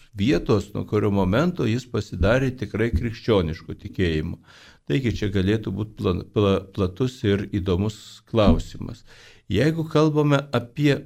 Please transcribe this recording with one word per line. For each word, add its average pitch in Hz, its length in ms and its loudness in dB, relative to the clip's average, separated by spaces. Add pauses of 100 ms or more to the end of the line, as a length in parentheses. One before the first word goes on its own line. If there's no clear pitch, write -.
(140)
vietos, 107 600 0
nuo 101 120 -6
kurio 104 240 0
momento 117 560 0
jis 113 240 -2
pasidarė 113 640 0
tikrai 110 380 -4
krikščionišku 101 840 -2
tikėjimu. 85 640 -4 (420)
Taigi 135 340 -2
čia 101 160 -4
galėtų 98 420 0
būti 107 260 -8
pla-, 92 240 0
pla-, 98 400 2
platus 104 600 -4
ir 101 280 0
įdomus 98 720 -2
klausimas. - 800 0 (420)
Jeigu 156 380 0
kalbame 151 540 4 (140)
apie 143 540 0